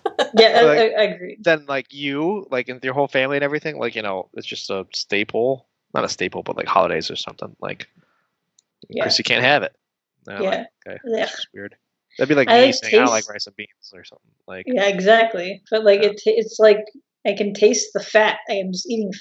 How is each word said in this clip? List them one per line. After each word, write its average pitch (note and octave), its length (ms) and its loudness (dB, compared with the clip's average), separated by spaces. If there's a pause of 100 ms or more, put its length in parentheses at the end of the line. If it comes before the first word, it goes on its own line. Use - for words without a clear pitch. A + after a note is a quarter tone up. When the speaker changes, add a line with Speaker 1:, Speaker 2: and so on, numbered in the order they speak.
(380)
Speaker 1:
Yeah, A3 220 8
I, - 20 8
Speaker 2:
Like, - 160 6
Speaker 1:
I, A3+ 120 4
I G#3+ 160 0
agree. F3+ 340 -10
Speaker 2:
then, D#3+ 260 0
like, C3+ 260 -6
you, C#3+ 600 -4
like, B2+ 160 -4
and B2+ 160 -12
your C3 100 -4
whole C#3 140 0
family C3+ 280 0
and C#3+ 60 -2
everything, D3 360 -4
like, A#2 180 -6
you A2 60 -4
know, F#2+ 320 -6
it's A2+ 120 -14
just - 240 -10
a F#2+ 240 -6
staple. A2+ 720 -4 (260)
Not B2+ 120 -2
a - 40 -4
staple, F2+ 360 -8
but, - 120 -8
like, E2+ 120 -6
holidays F2 420 0
or - 60 -12
something. - 440 -14
Like, - 280 -12 (1000)
Speaker 1:
Yeah. - 140 -8
Speaker 2:
Chrissy - 220 -2
can't A#2 180 0
have C3 220 2
it. - 100 -10 (540)
And G2+ 80 -14
I'm G#3 80 -6
Speaker 1:
Yeah. F#3+ 60 -4
Speaker 2:
like, - 160 -6 (200)
"Okay, F#2+ 180 -14
Speaker 1:
Yeah. A3+ 140 -6
Speaker 2:
that's - 140 -6
just - 200 -14
weird." G2+ 220 -16 (420)
That'd C3 120 0
be D3 80 2
like B2+ 120 4
Speaker 1:
I A#3+ 120 6
Speaker 2:
me C4 60 8
Speaker 1:
like - 100 2
Speaker 2:
saying, - 180 -2
"I - 40 6
don't B2 100 4
like A2 160 0
Speaker 1:
taste. G#2+ 80 -14
Speaker 2:
rice G#2 160 -14
and G2 80 -20
beans," - 360 -20
or F2 120 -20
something. - 260 -20 (160)
Like, F#2 220 -14
Speaker 1:
Yeah, A#3+ 180 0
exactly. G3 840 2
But, A3+ 160 0
like, G3+ 180 6
Speaker 2:
Yeah. G#3 80 4
Speaker 1:
it G#3 140 -8
ta-, G#3+ 120 2
it's A3 240 -2
like, G#3+ 180 8 (480)
I G3+ 60 0
can G3+ 200 -4
taste A3+ 400 2
the G3 80 -6
fat. G#3+ 380 2 (100)
I B3 60 -6
am F#3+ 180 -4
just - 160 -10
eating G#3+ 320 -4